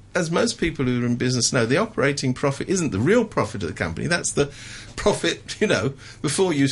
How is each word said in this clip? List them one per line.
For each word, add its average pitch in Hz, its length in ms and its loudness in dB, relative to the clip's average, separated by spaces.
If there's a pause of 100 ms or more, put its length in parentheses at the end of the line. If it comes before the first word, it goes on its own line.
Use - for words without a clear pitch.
(140)
as 170 160 0
most 202 300 0
people 156 260 -2
who 123 180 0
are - 20 0
in 120 100 2
business 123 380 0
know, 120 120 4
the 135 120 2
operating 139 560 0
profit - 360 -2
isn't 175 220 0
the 95 80 -2
real 208 260 4
profit 101 380 -2
of 80 60 -2
the - 60 -8
company. 87 320 -4
That's 170 240 -2
the 143 200 0 (460)
profit, - 600 0
<laughs> - 40 -8
you 214 60 2
know, 123 260 2 (280)
before 185 320 2
you 139 180 4